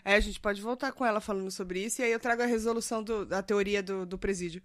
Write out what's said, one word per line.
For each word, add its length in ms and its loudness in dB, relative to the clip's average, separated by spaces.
É, 100 4
a 60 8
gente 180 -4
pode 220 -2
voltar 320 -4
com 120 -2
ela 140 4
falando 320 -4
sobre 320 -4
isso, 180 -2
e 40 2
aí 80 4
eu 80 0
trago 200 2
a 40 4
resolução 580 0
do, 220 -2
da 180 0
teoria 400 2
do, 220 -4
do 120 -6
presídio. 480 -2